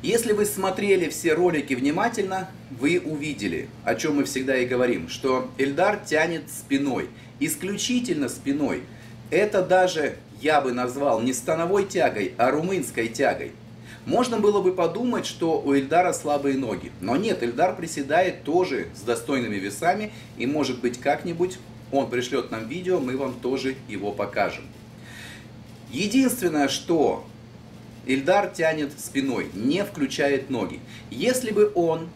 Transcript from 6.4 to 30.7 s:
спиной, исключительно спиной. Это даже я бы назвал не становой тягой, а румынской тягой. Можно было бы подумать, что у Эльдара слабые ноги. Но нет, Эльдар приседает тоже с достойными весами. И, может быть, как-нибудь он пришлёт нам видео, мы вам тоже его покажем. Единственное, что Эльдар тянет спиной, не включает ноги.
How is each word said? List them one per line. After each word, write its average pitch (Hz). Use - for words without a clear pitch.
спиной, 135
исключительно 180
спиной. 139
Это 202
даже 175
я 147
бы 127
назвал 123
не 127
становой 175
тягой, 117
а 127
румынской 151
тягой. 113
Можно 226
было 208
бы 180
подумать, 190
что 160
у 139
Эльдара 160
слабые 139
ноги. 110
Но 113
нет, 208
Эльдар 180
приседает 160
тоже 143
с -
достойными 117
весами. 175
И, 117
может 131
быть, 123
как-нибудь 170
он 135
пришлёт 123
нам 113
видео, 175
мы 127
вам 131
тоже 131
его 101
покажем. 101
Единственное, 180
что 143
Эльдар 165
тянет 160
спиной, 123
не 139
включает 139
ноги. 104